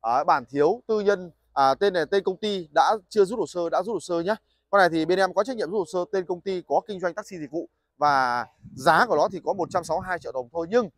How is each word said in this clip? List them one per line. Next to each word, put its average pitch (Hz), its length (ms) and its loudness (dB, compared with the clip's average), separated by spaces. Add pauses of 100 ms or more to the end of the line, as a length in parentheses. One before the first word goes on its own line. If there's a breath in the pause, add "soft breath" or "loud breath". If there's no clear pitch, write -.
À, 123 240 0
bản 156 260 2
thiếu 151 360 2
tư 214 140 0
nhân, 190 300 0 (220)
à, 135 220 4
tên 196 180 0
này 160 180 0
tên 196 140 0
công 185 120 -2
ty 190 380 -6
đã 165 220 4 (120)
chưa 208 160 4
rút 220 140 -4
hồ 170 80 -2
sơ, 170 240 -4
đã 160 120 0
rút 214 100 -6
hồ 180 80 -4
sơ 170 200 -4
nhá. 196 160 -2 (340)
Con 202 80 4
này 180 100 6
thì 160 160 0
bên 180 140 0
em 190 160 0
có 202 100 2
trách 254 120 -6
nhiệm 165 140 -4
rút 214 80 -2
hồ 180 140 -2
sơ, 180 200 -2
tên 185 140 -2
công 180 140 -6
ty 185 280 -6
có 147 180 2
kinh 190 140 -10
doanh 170 140 -4
taxi 202 240 -12
dịch 147 120 -10
vụ 160 180 -6 (280)
và 131 500 2 (300)
giá 160 300 4
của 190 100 0
nó 165 160 2
thì 175 120 -10
có 151 80 -2
một 175 180 -4
trăm 175 140 -2
sáu 160 120 -2
mươi 185 120 -6
hai 180 100 -4
triệu 135 140 -14
đồng 127 200 -6
thôi. 170 180 -4
Nhưng 226 280 0